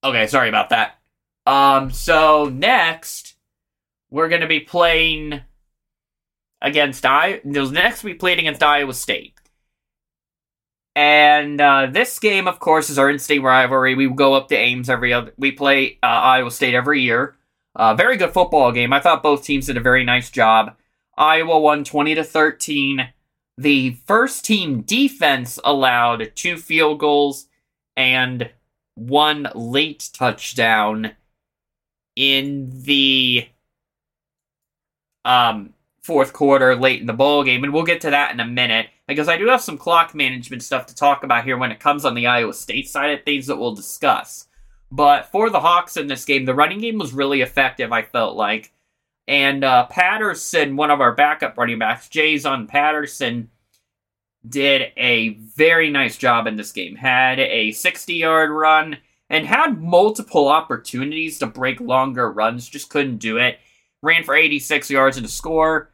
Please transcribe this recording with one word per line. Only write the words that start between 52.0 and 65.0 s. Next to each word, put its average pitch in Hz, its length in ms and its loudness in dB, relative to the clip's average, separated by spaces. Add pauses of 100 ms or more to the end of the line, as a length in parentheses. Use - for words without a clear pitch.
Jason 139 580 -2
Patterson, 143 840 -4 (960)
did 135 480 0
a 117 340 0
very 156 600 0
nice 135 260 -2
job 117 300 0
in 110 80 -4
this 107 160 -10
game. 92 240 -12
Had 127 460 0
a 110 320 -2
sixty-yard 160 800 -2
run 156 460 2 (300)
and 156 160 -2
had 226 380 -2
multiple 175 640 2
opportunities 151 920 -4
to 127 80 -6
break 127 320 -6
longer 123 500 -2
runs, 113 380 -4
just - 200 -16
couldn't 139 280 -4
do 110 220 -4
it. 123 200 0 (440)
Ran 165 200 2
for 139 140 -2
eighty-six 151 520 0
yards 135 280 2